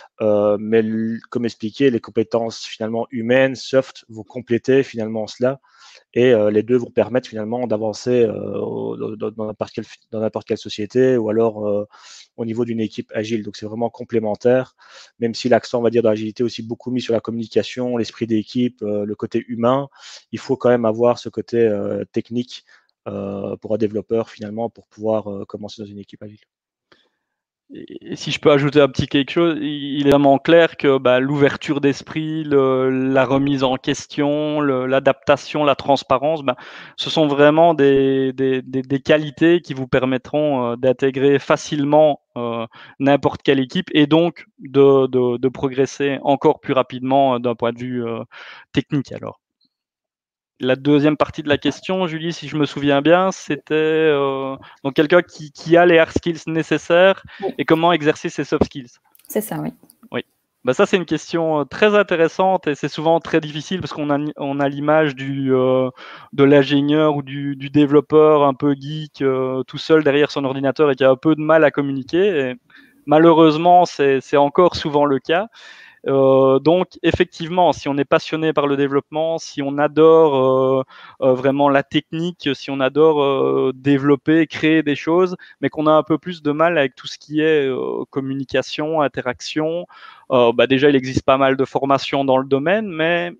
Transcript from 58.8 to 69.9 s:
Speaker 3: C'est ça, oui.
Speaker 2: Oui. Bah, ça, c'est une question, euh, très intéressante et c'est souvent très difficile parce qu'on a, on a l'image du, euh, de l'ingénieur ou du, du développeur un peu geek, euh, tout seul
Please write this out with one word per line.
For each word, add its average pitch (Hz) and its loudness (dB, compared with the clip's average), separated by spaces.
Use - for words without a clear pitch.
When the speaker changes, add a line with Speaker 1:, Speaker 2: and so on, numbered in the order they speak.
Speaker 3:
C'est 220 -6
ça, 175 -10
oui. 156 -10
Speaker 2:
Oui. - -6
Bah, 127 0
ça, 196 2
c'est 214 -2
une 175 0
question, 160 -2
euh, 143 -2
très 208 0
intéressante 185 0
et 147 -2
c'est 151 -6
souvent 165 0
très 160 -2
difficile 156 -8
parce - -8
qu'on 147 -6
a, 143 0
on 139 -6
a 139 0
l'image 147 0
du, 135 -4
euh, 127 2
de 139 2
l'ingénieur 143 4
ou 143 -6
du, 139 -8
du 139 -10
développeur 147 4
un 139 2
peu 143 -2
geek, 151 -10
euh, 131 -2
tout - -12
seul 160 4